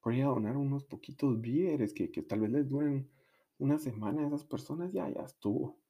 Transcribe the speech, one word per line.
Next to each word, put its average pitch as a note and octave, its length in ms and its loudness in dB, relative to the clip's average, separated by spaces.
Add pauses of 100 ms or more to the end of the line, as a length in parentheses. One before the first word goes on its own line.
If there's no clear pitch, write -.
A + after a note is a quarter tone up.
Por A#2 120 2
ir C3+ 120 4
a - 20 4
donar B2 300 2
unos C#3 260 0
poquitos - 560 -2
víveres C3+ 540 0
que, E2+ 180 -2
que D#2+ 100 -6
tal G#2+ 200 -2
vez G#2+ 100 2
les C#3 160 2
duren C#3 420 0 (500)
una C#3+ 200 4
semana A2 440 -2
a C#3+ 40 0
esas D3 160 -2
personas, D#3+ 480 -6
ya, F#3 160 -2
ya - 140 -4
estuvo. - 580 -4 (100)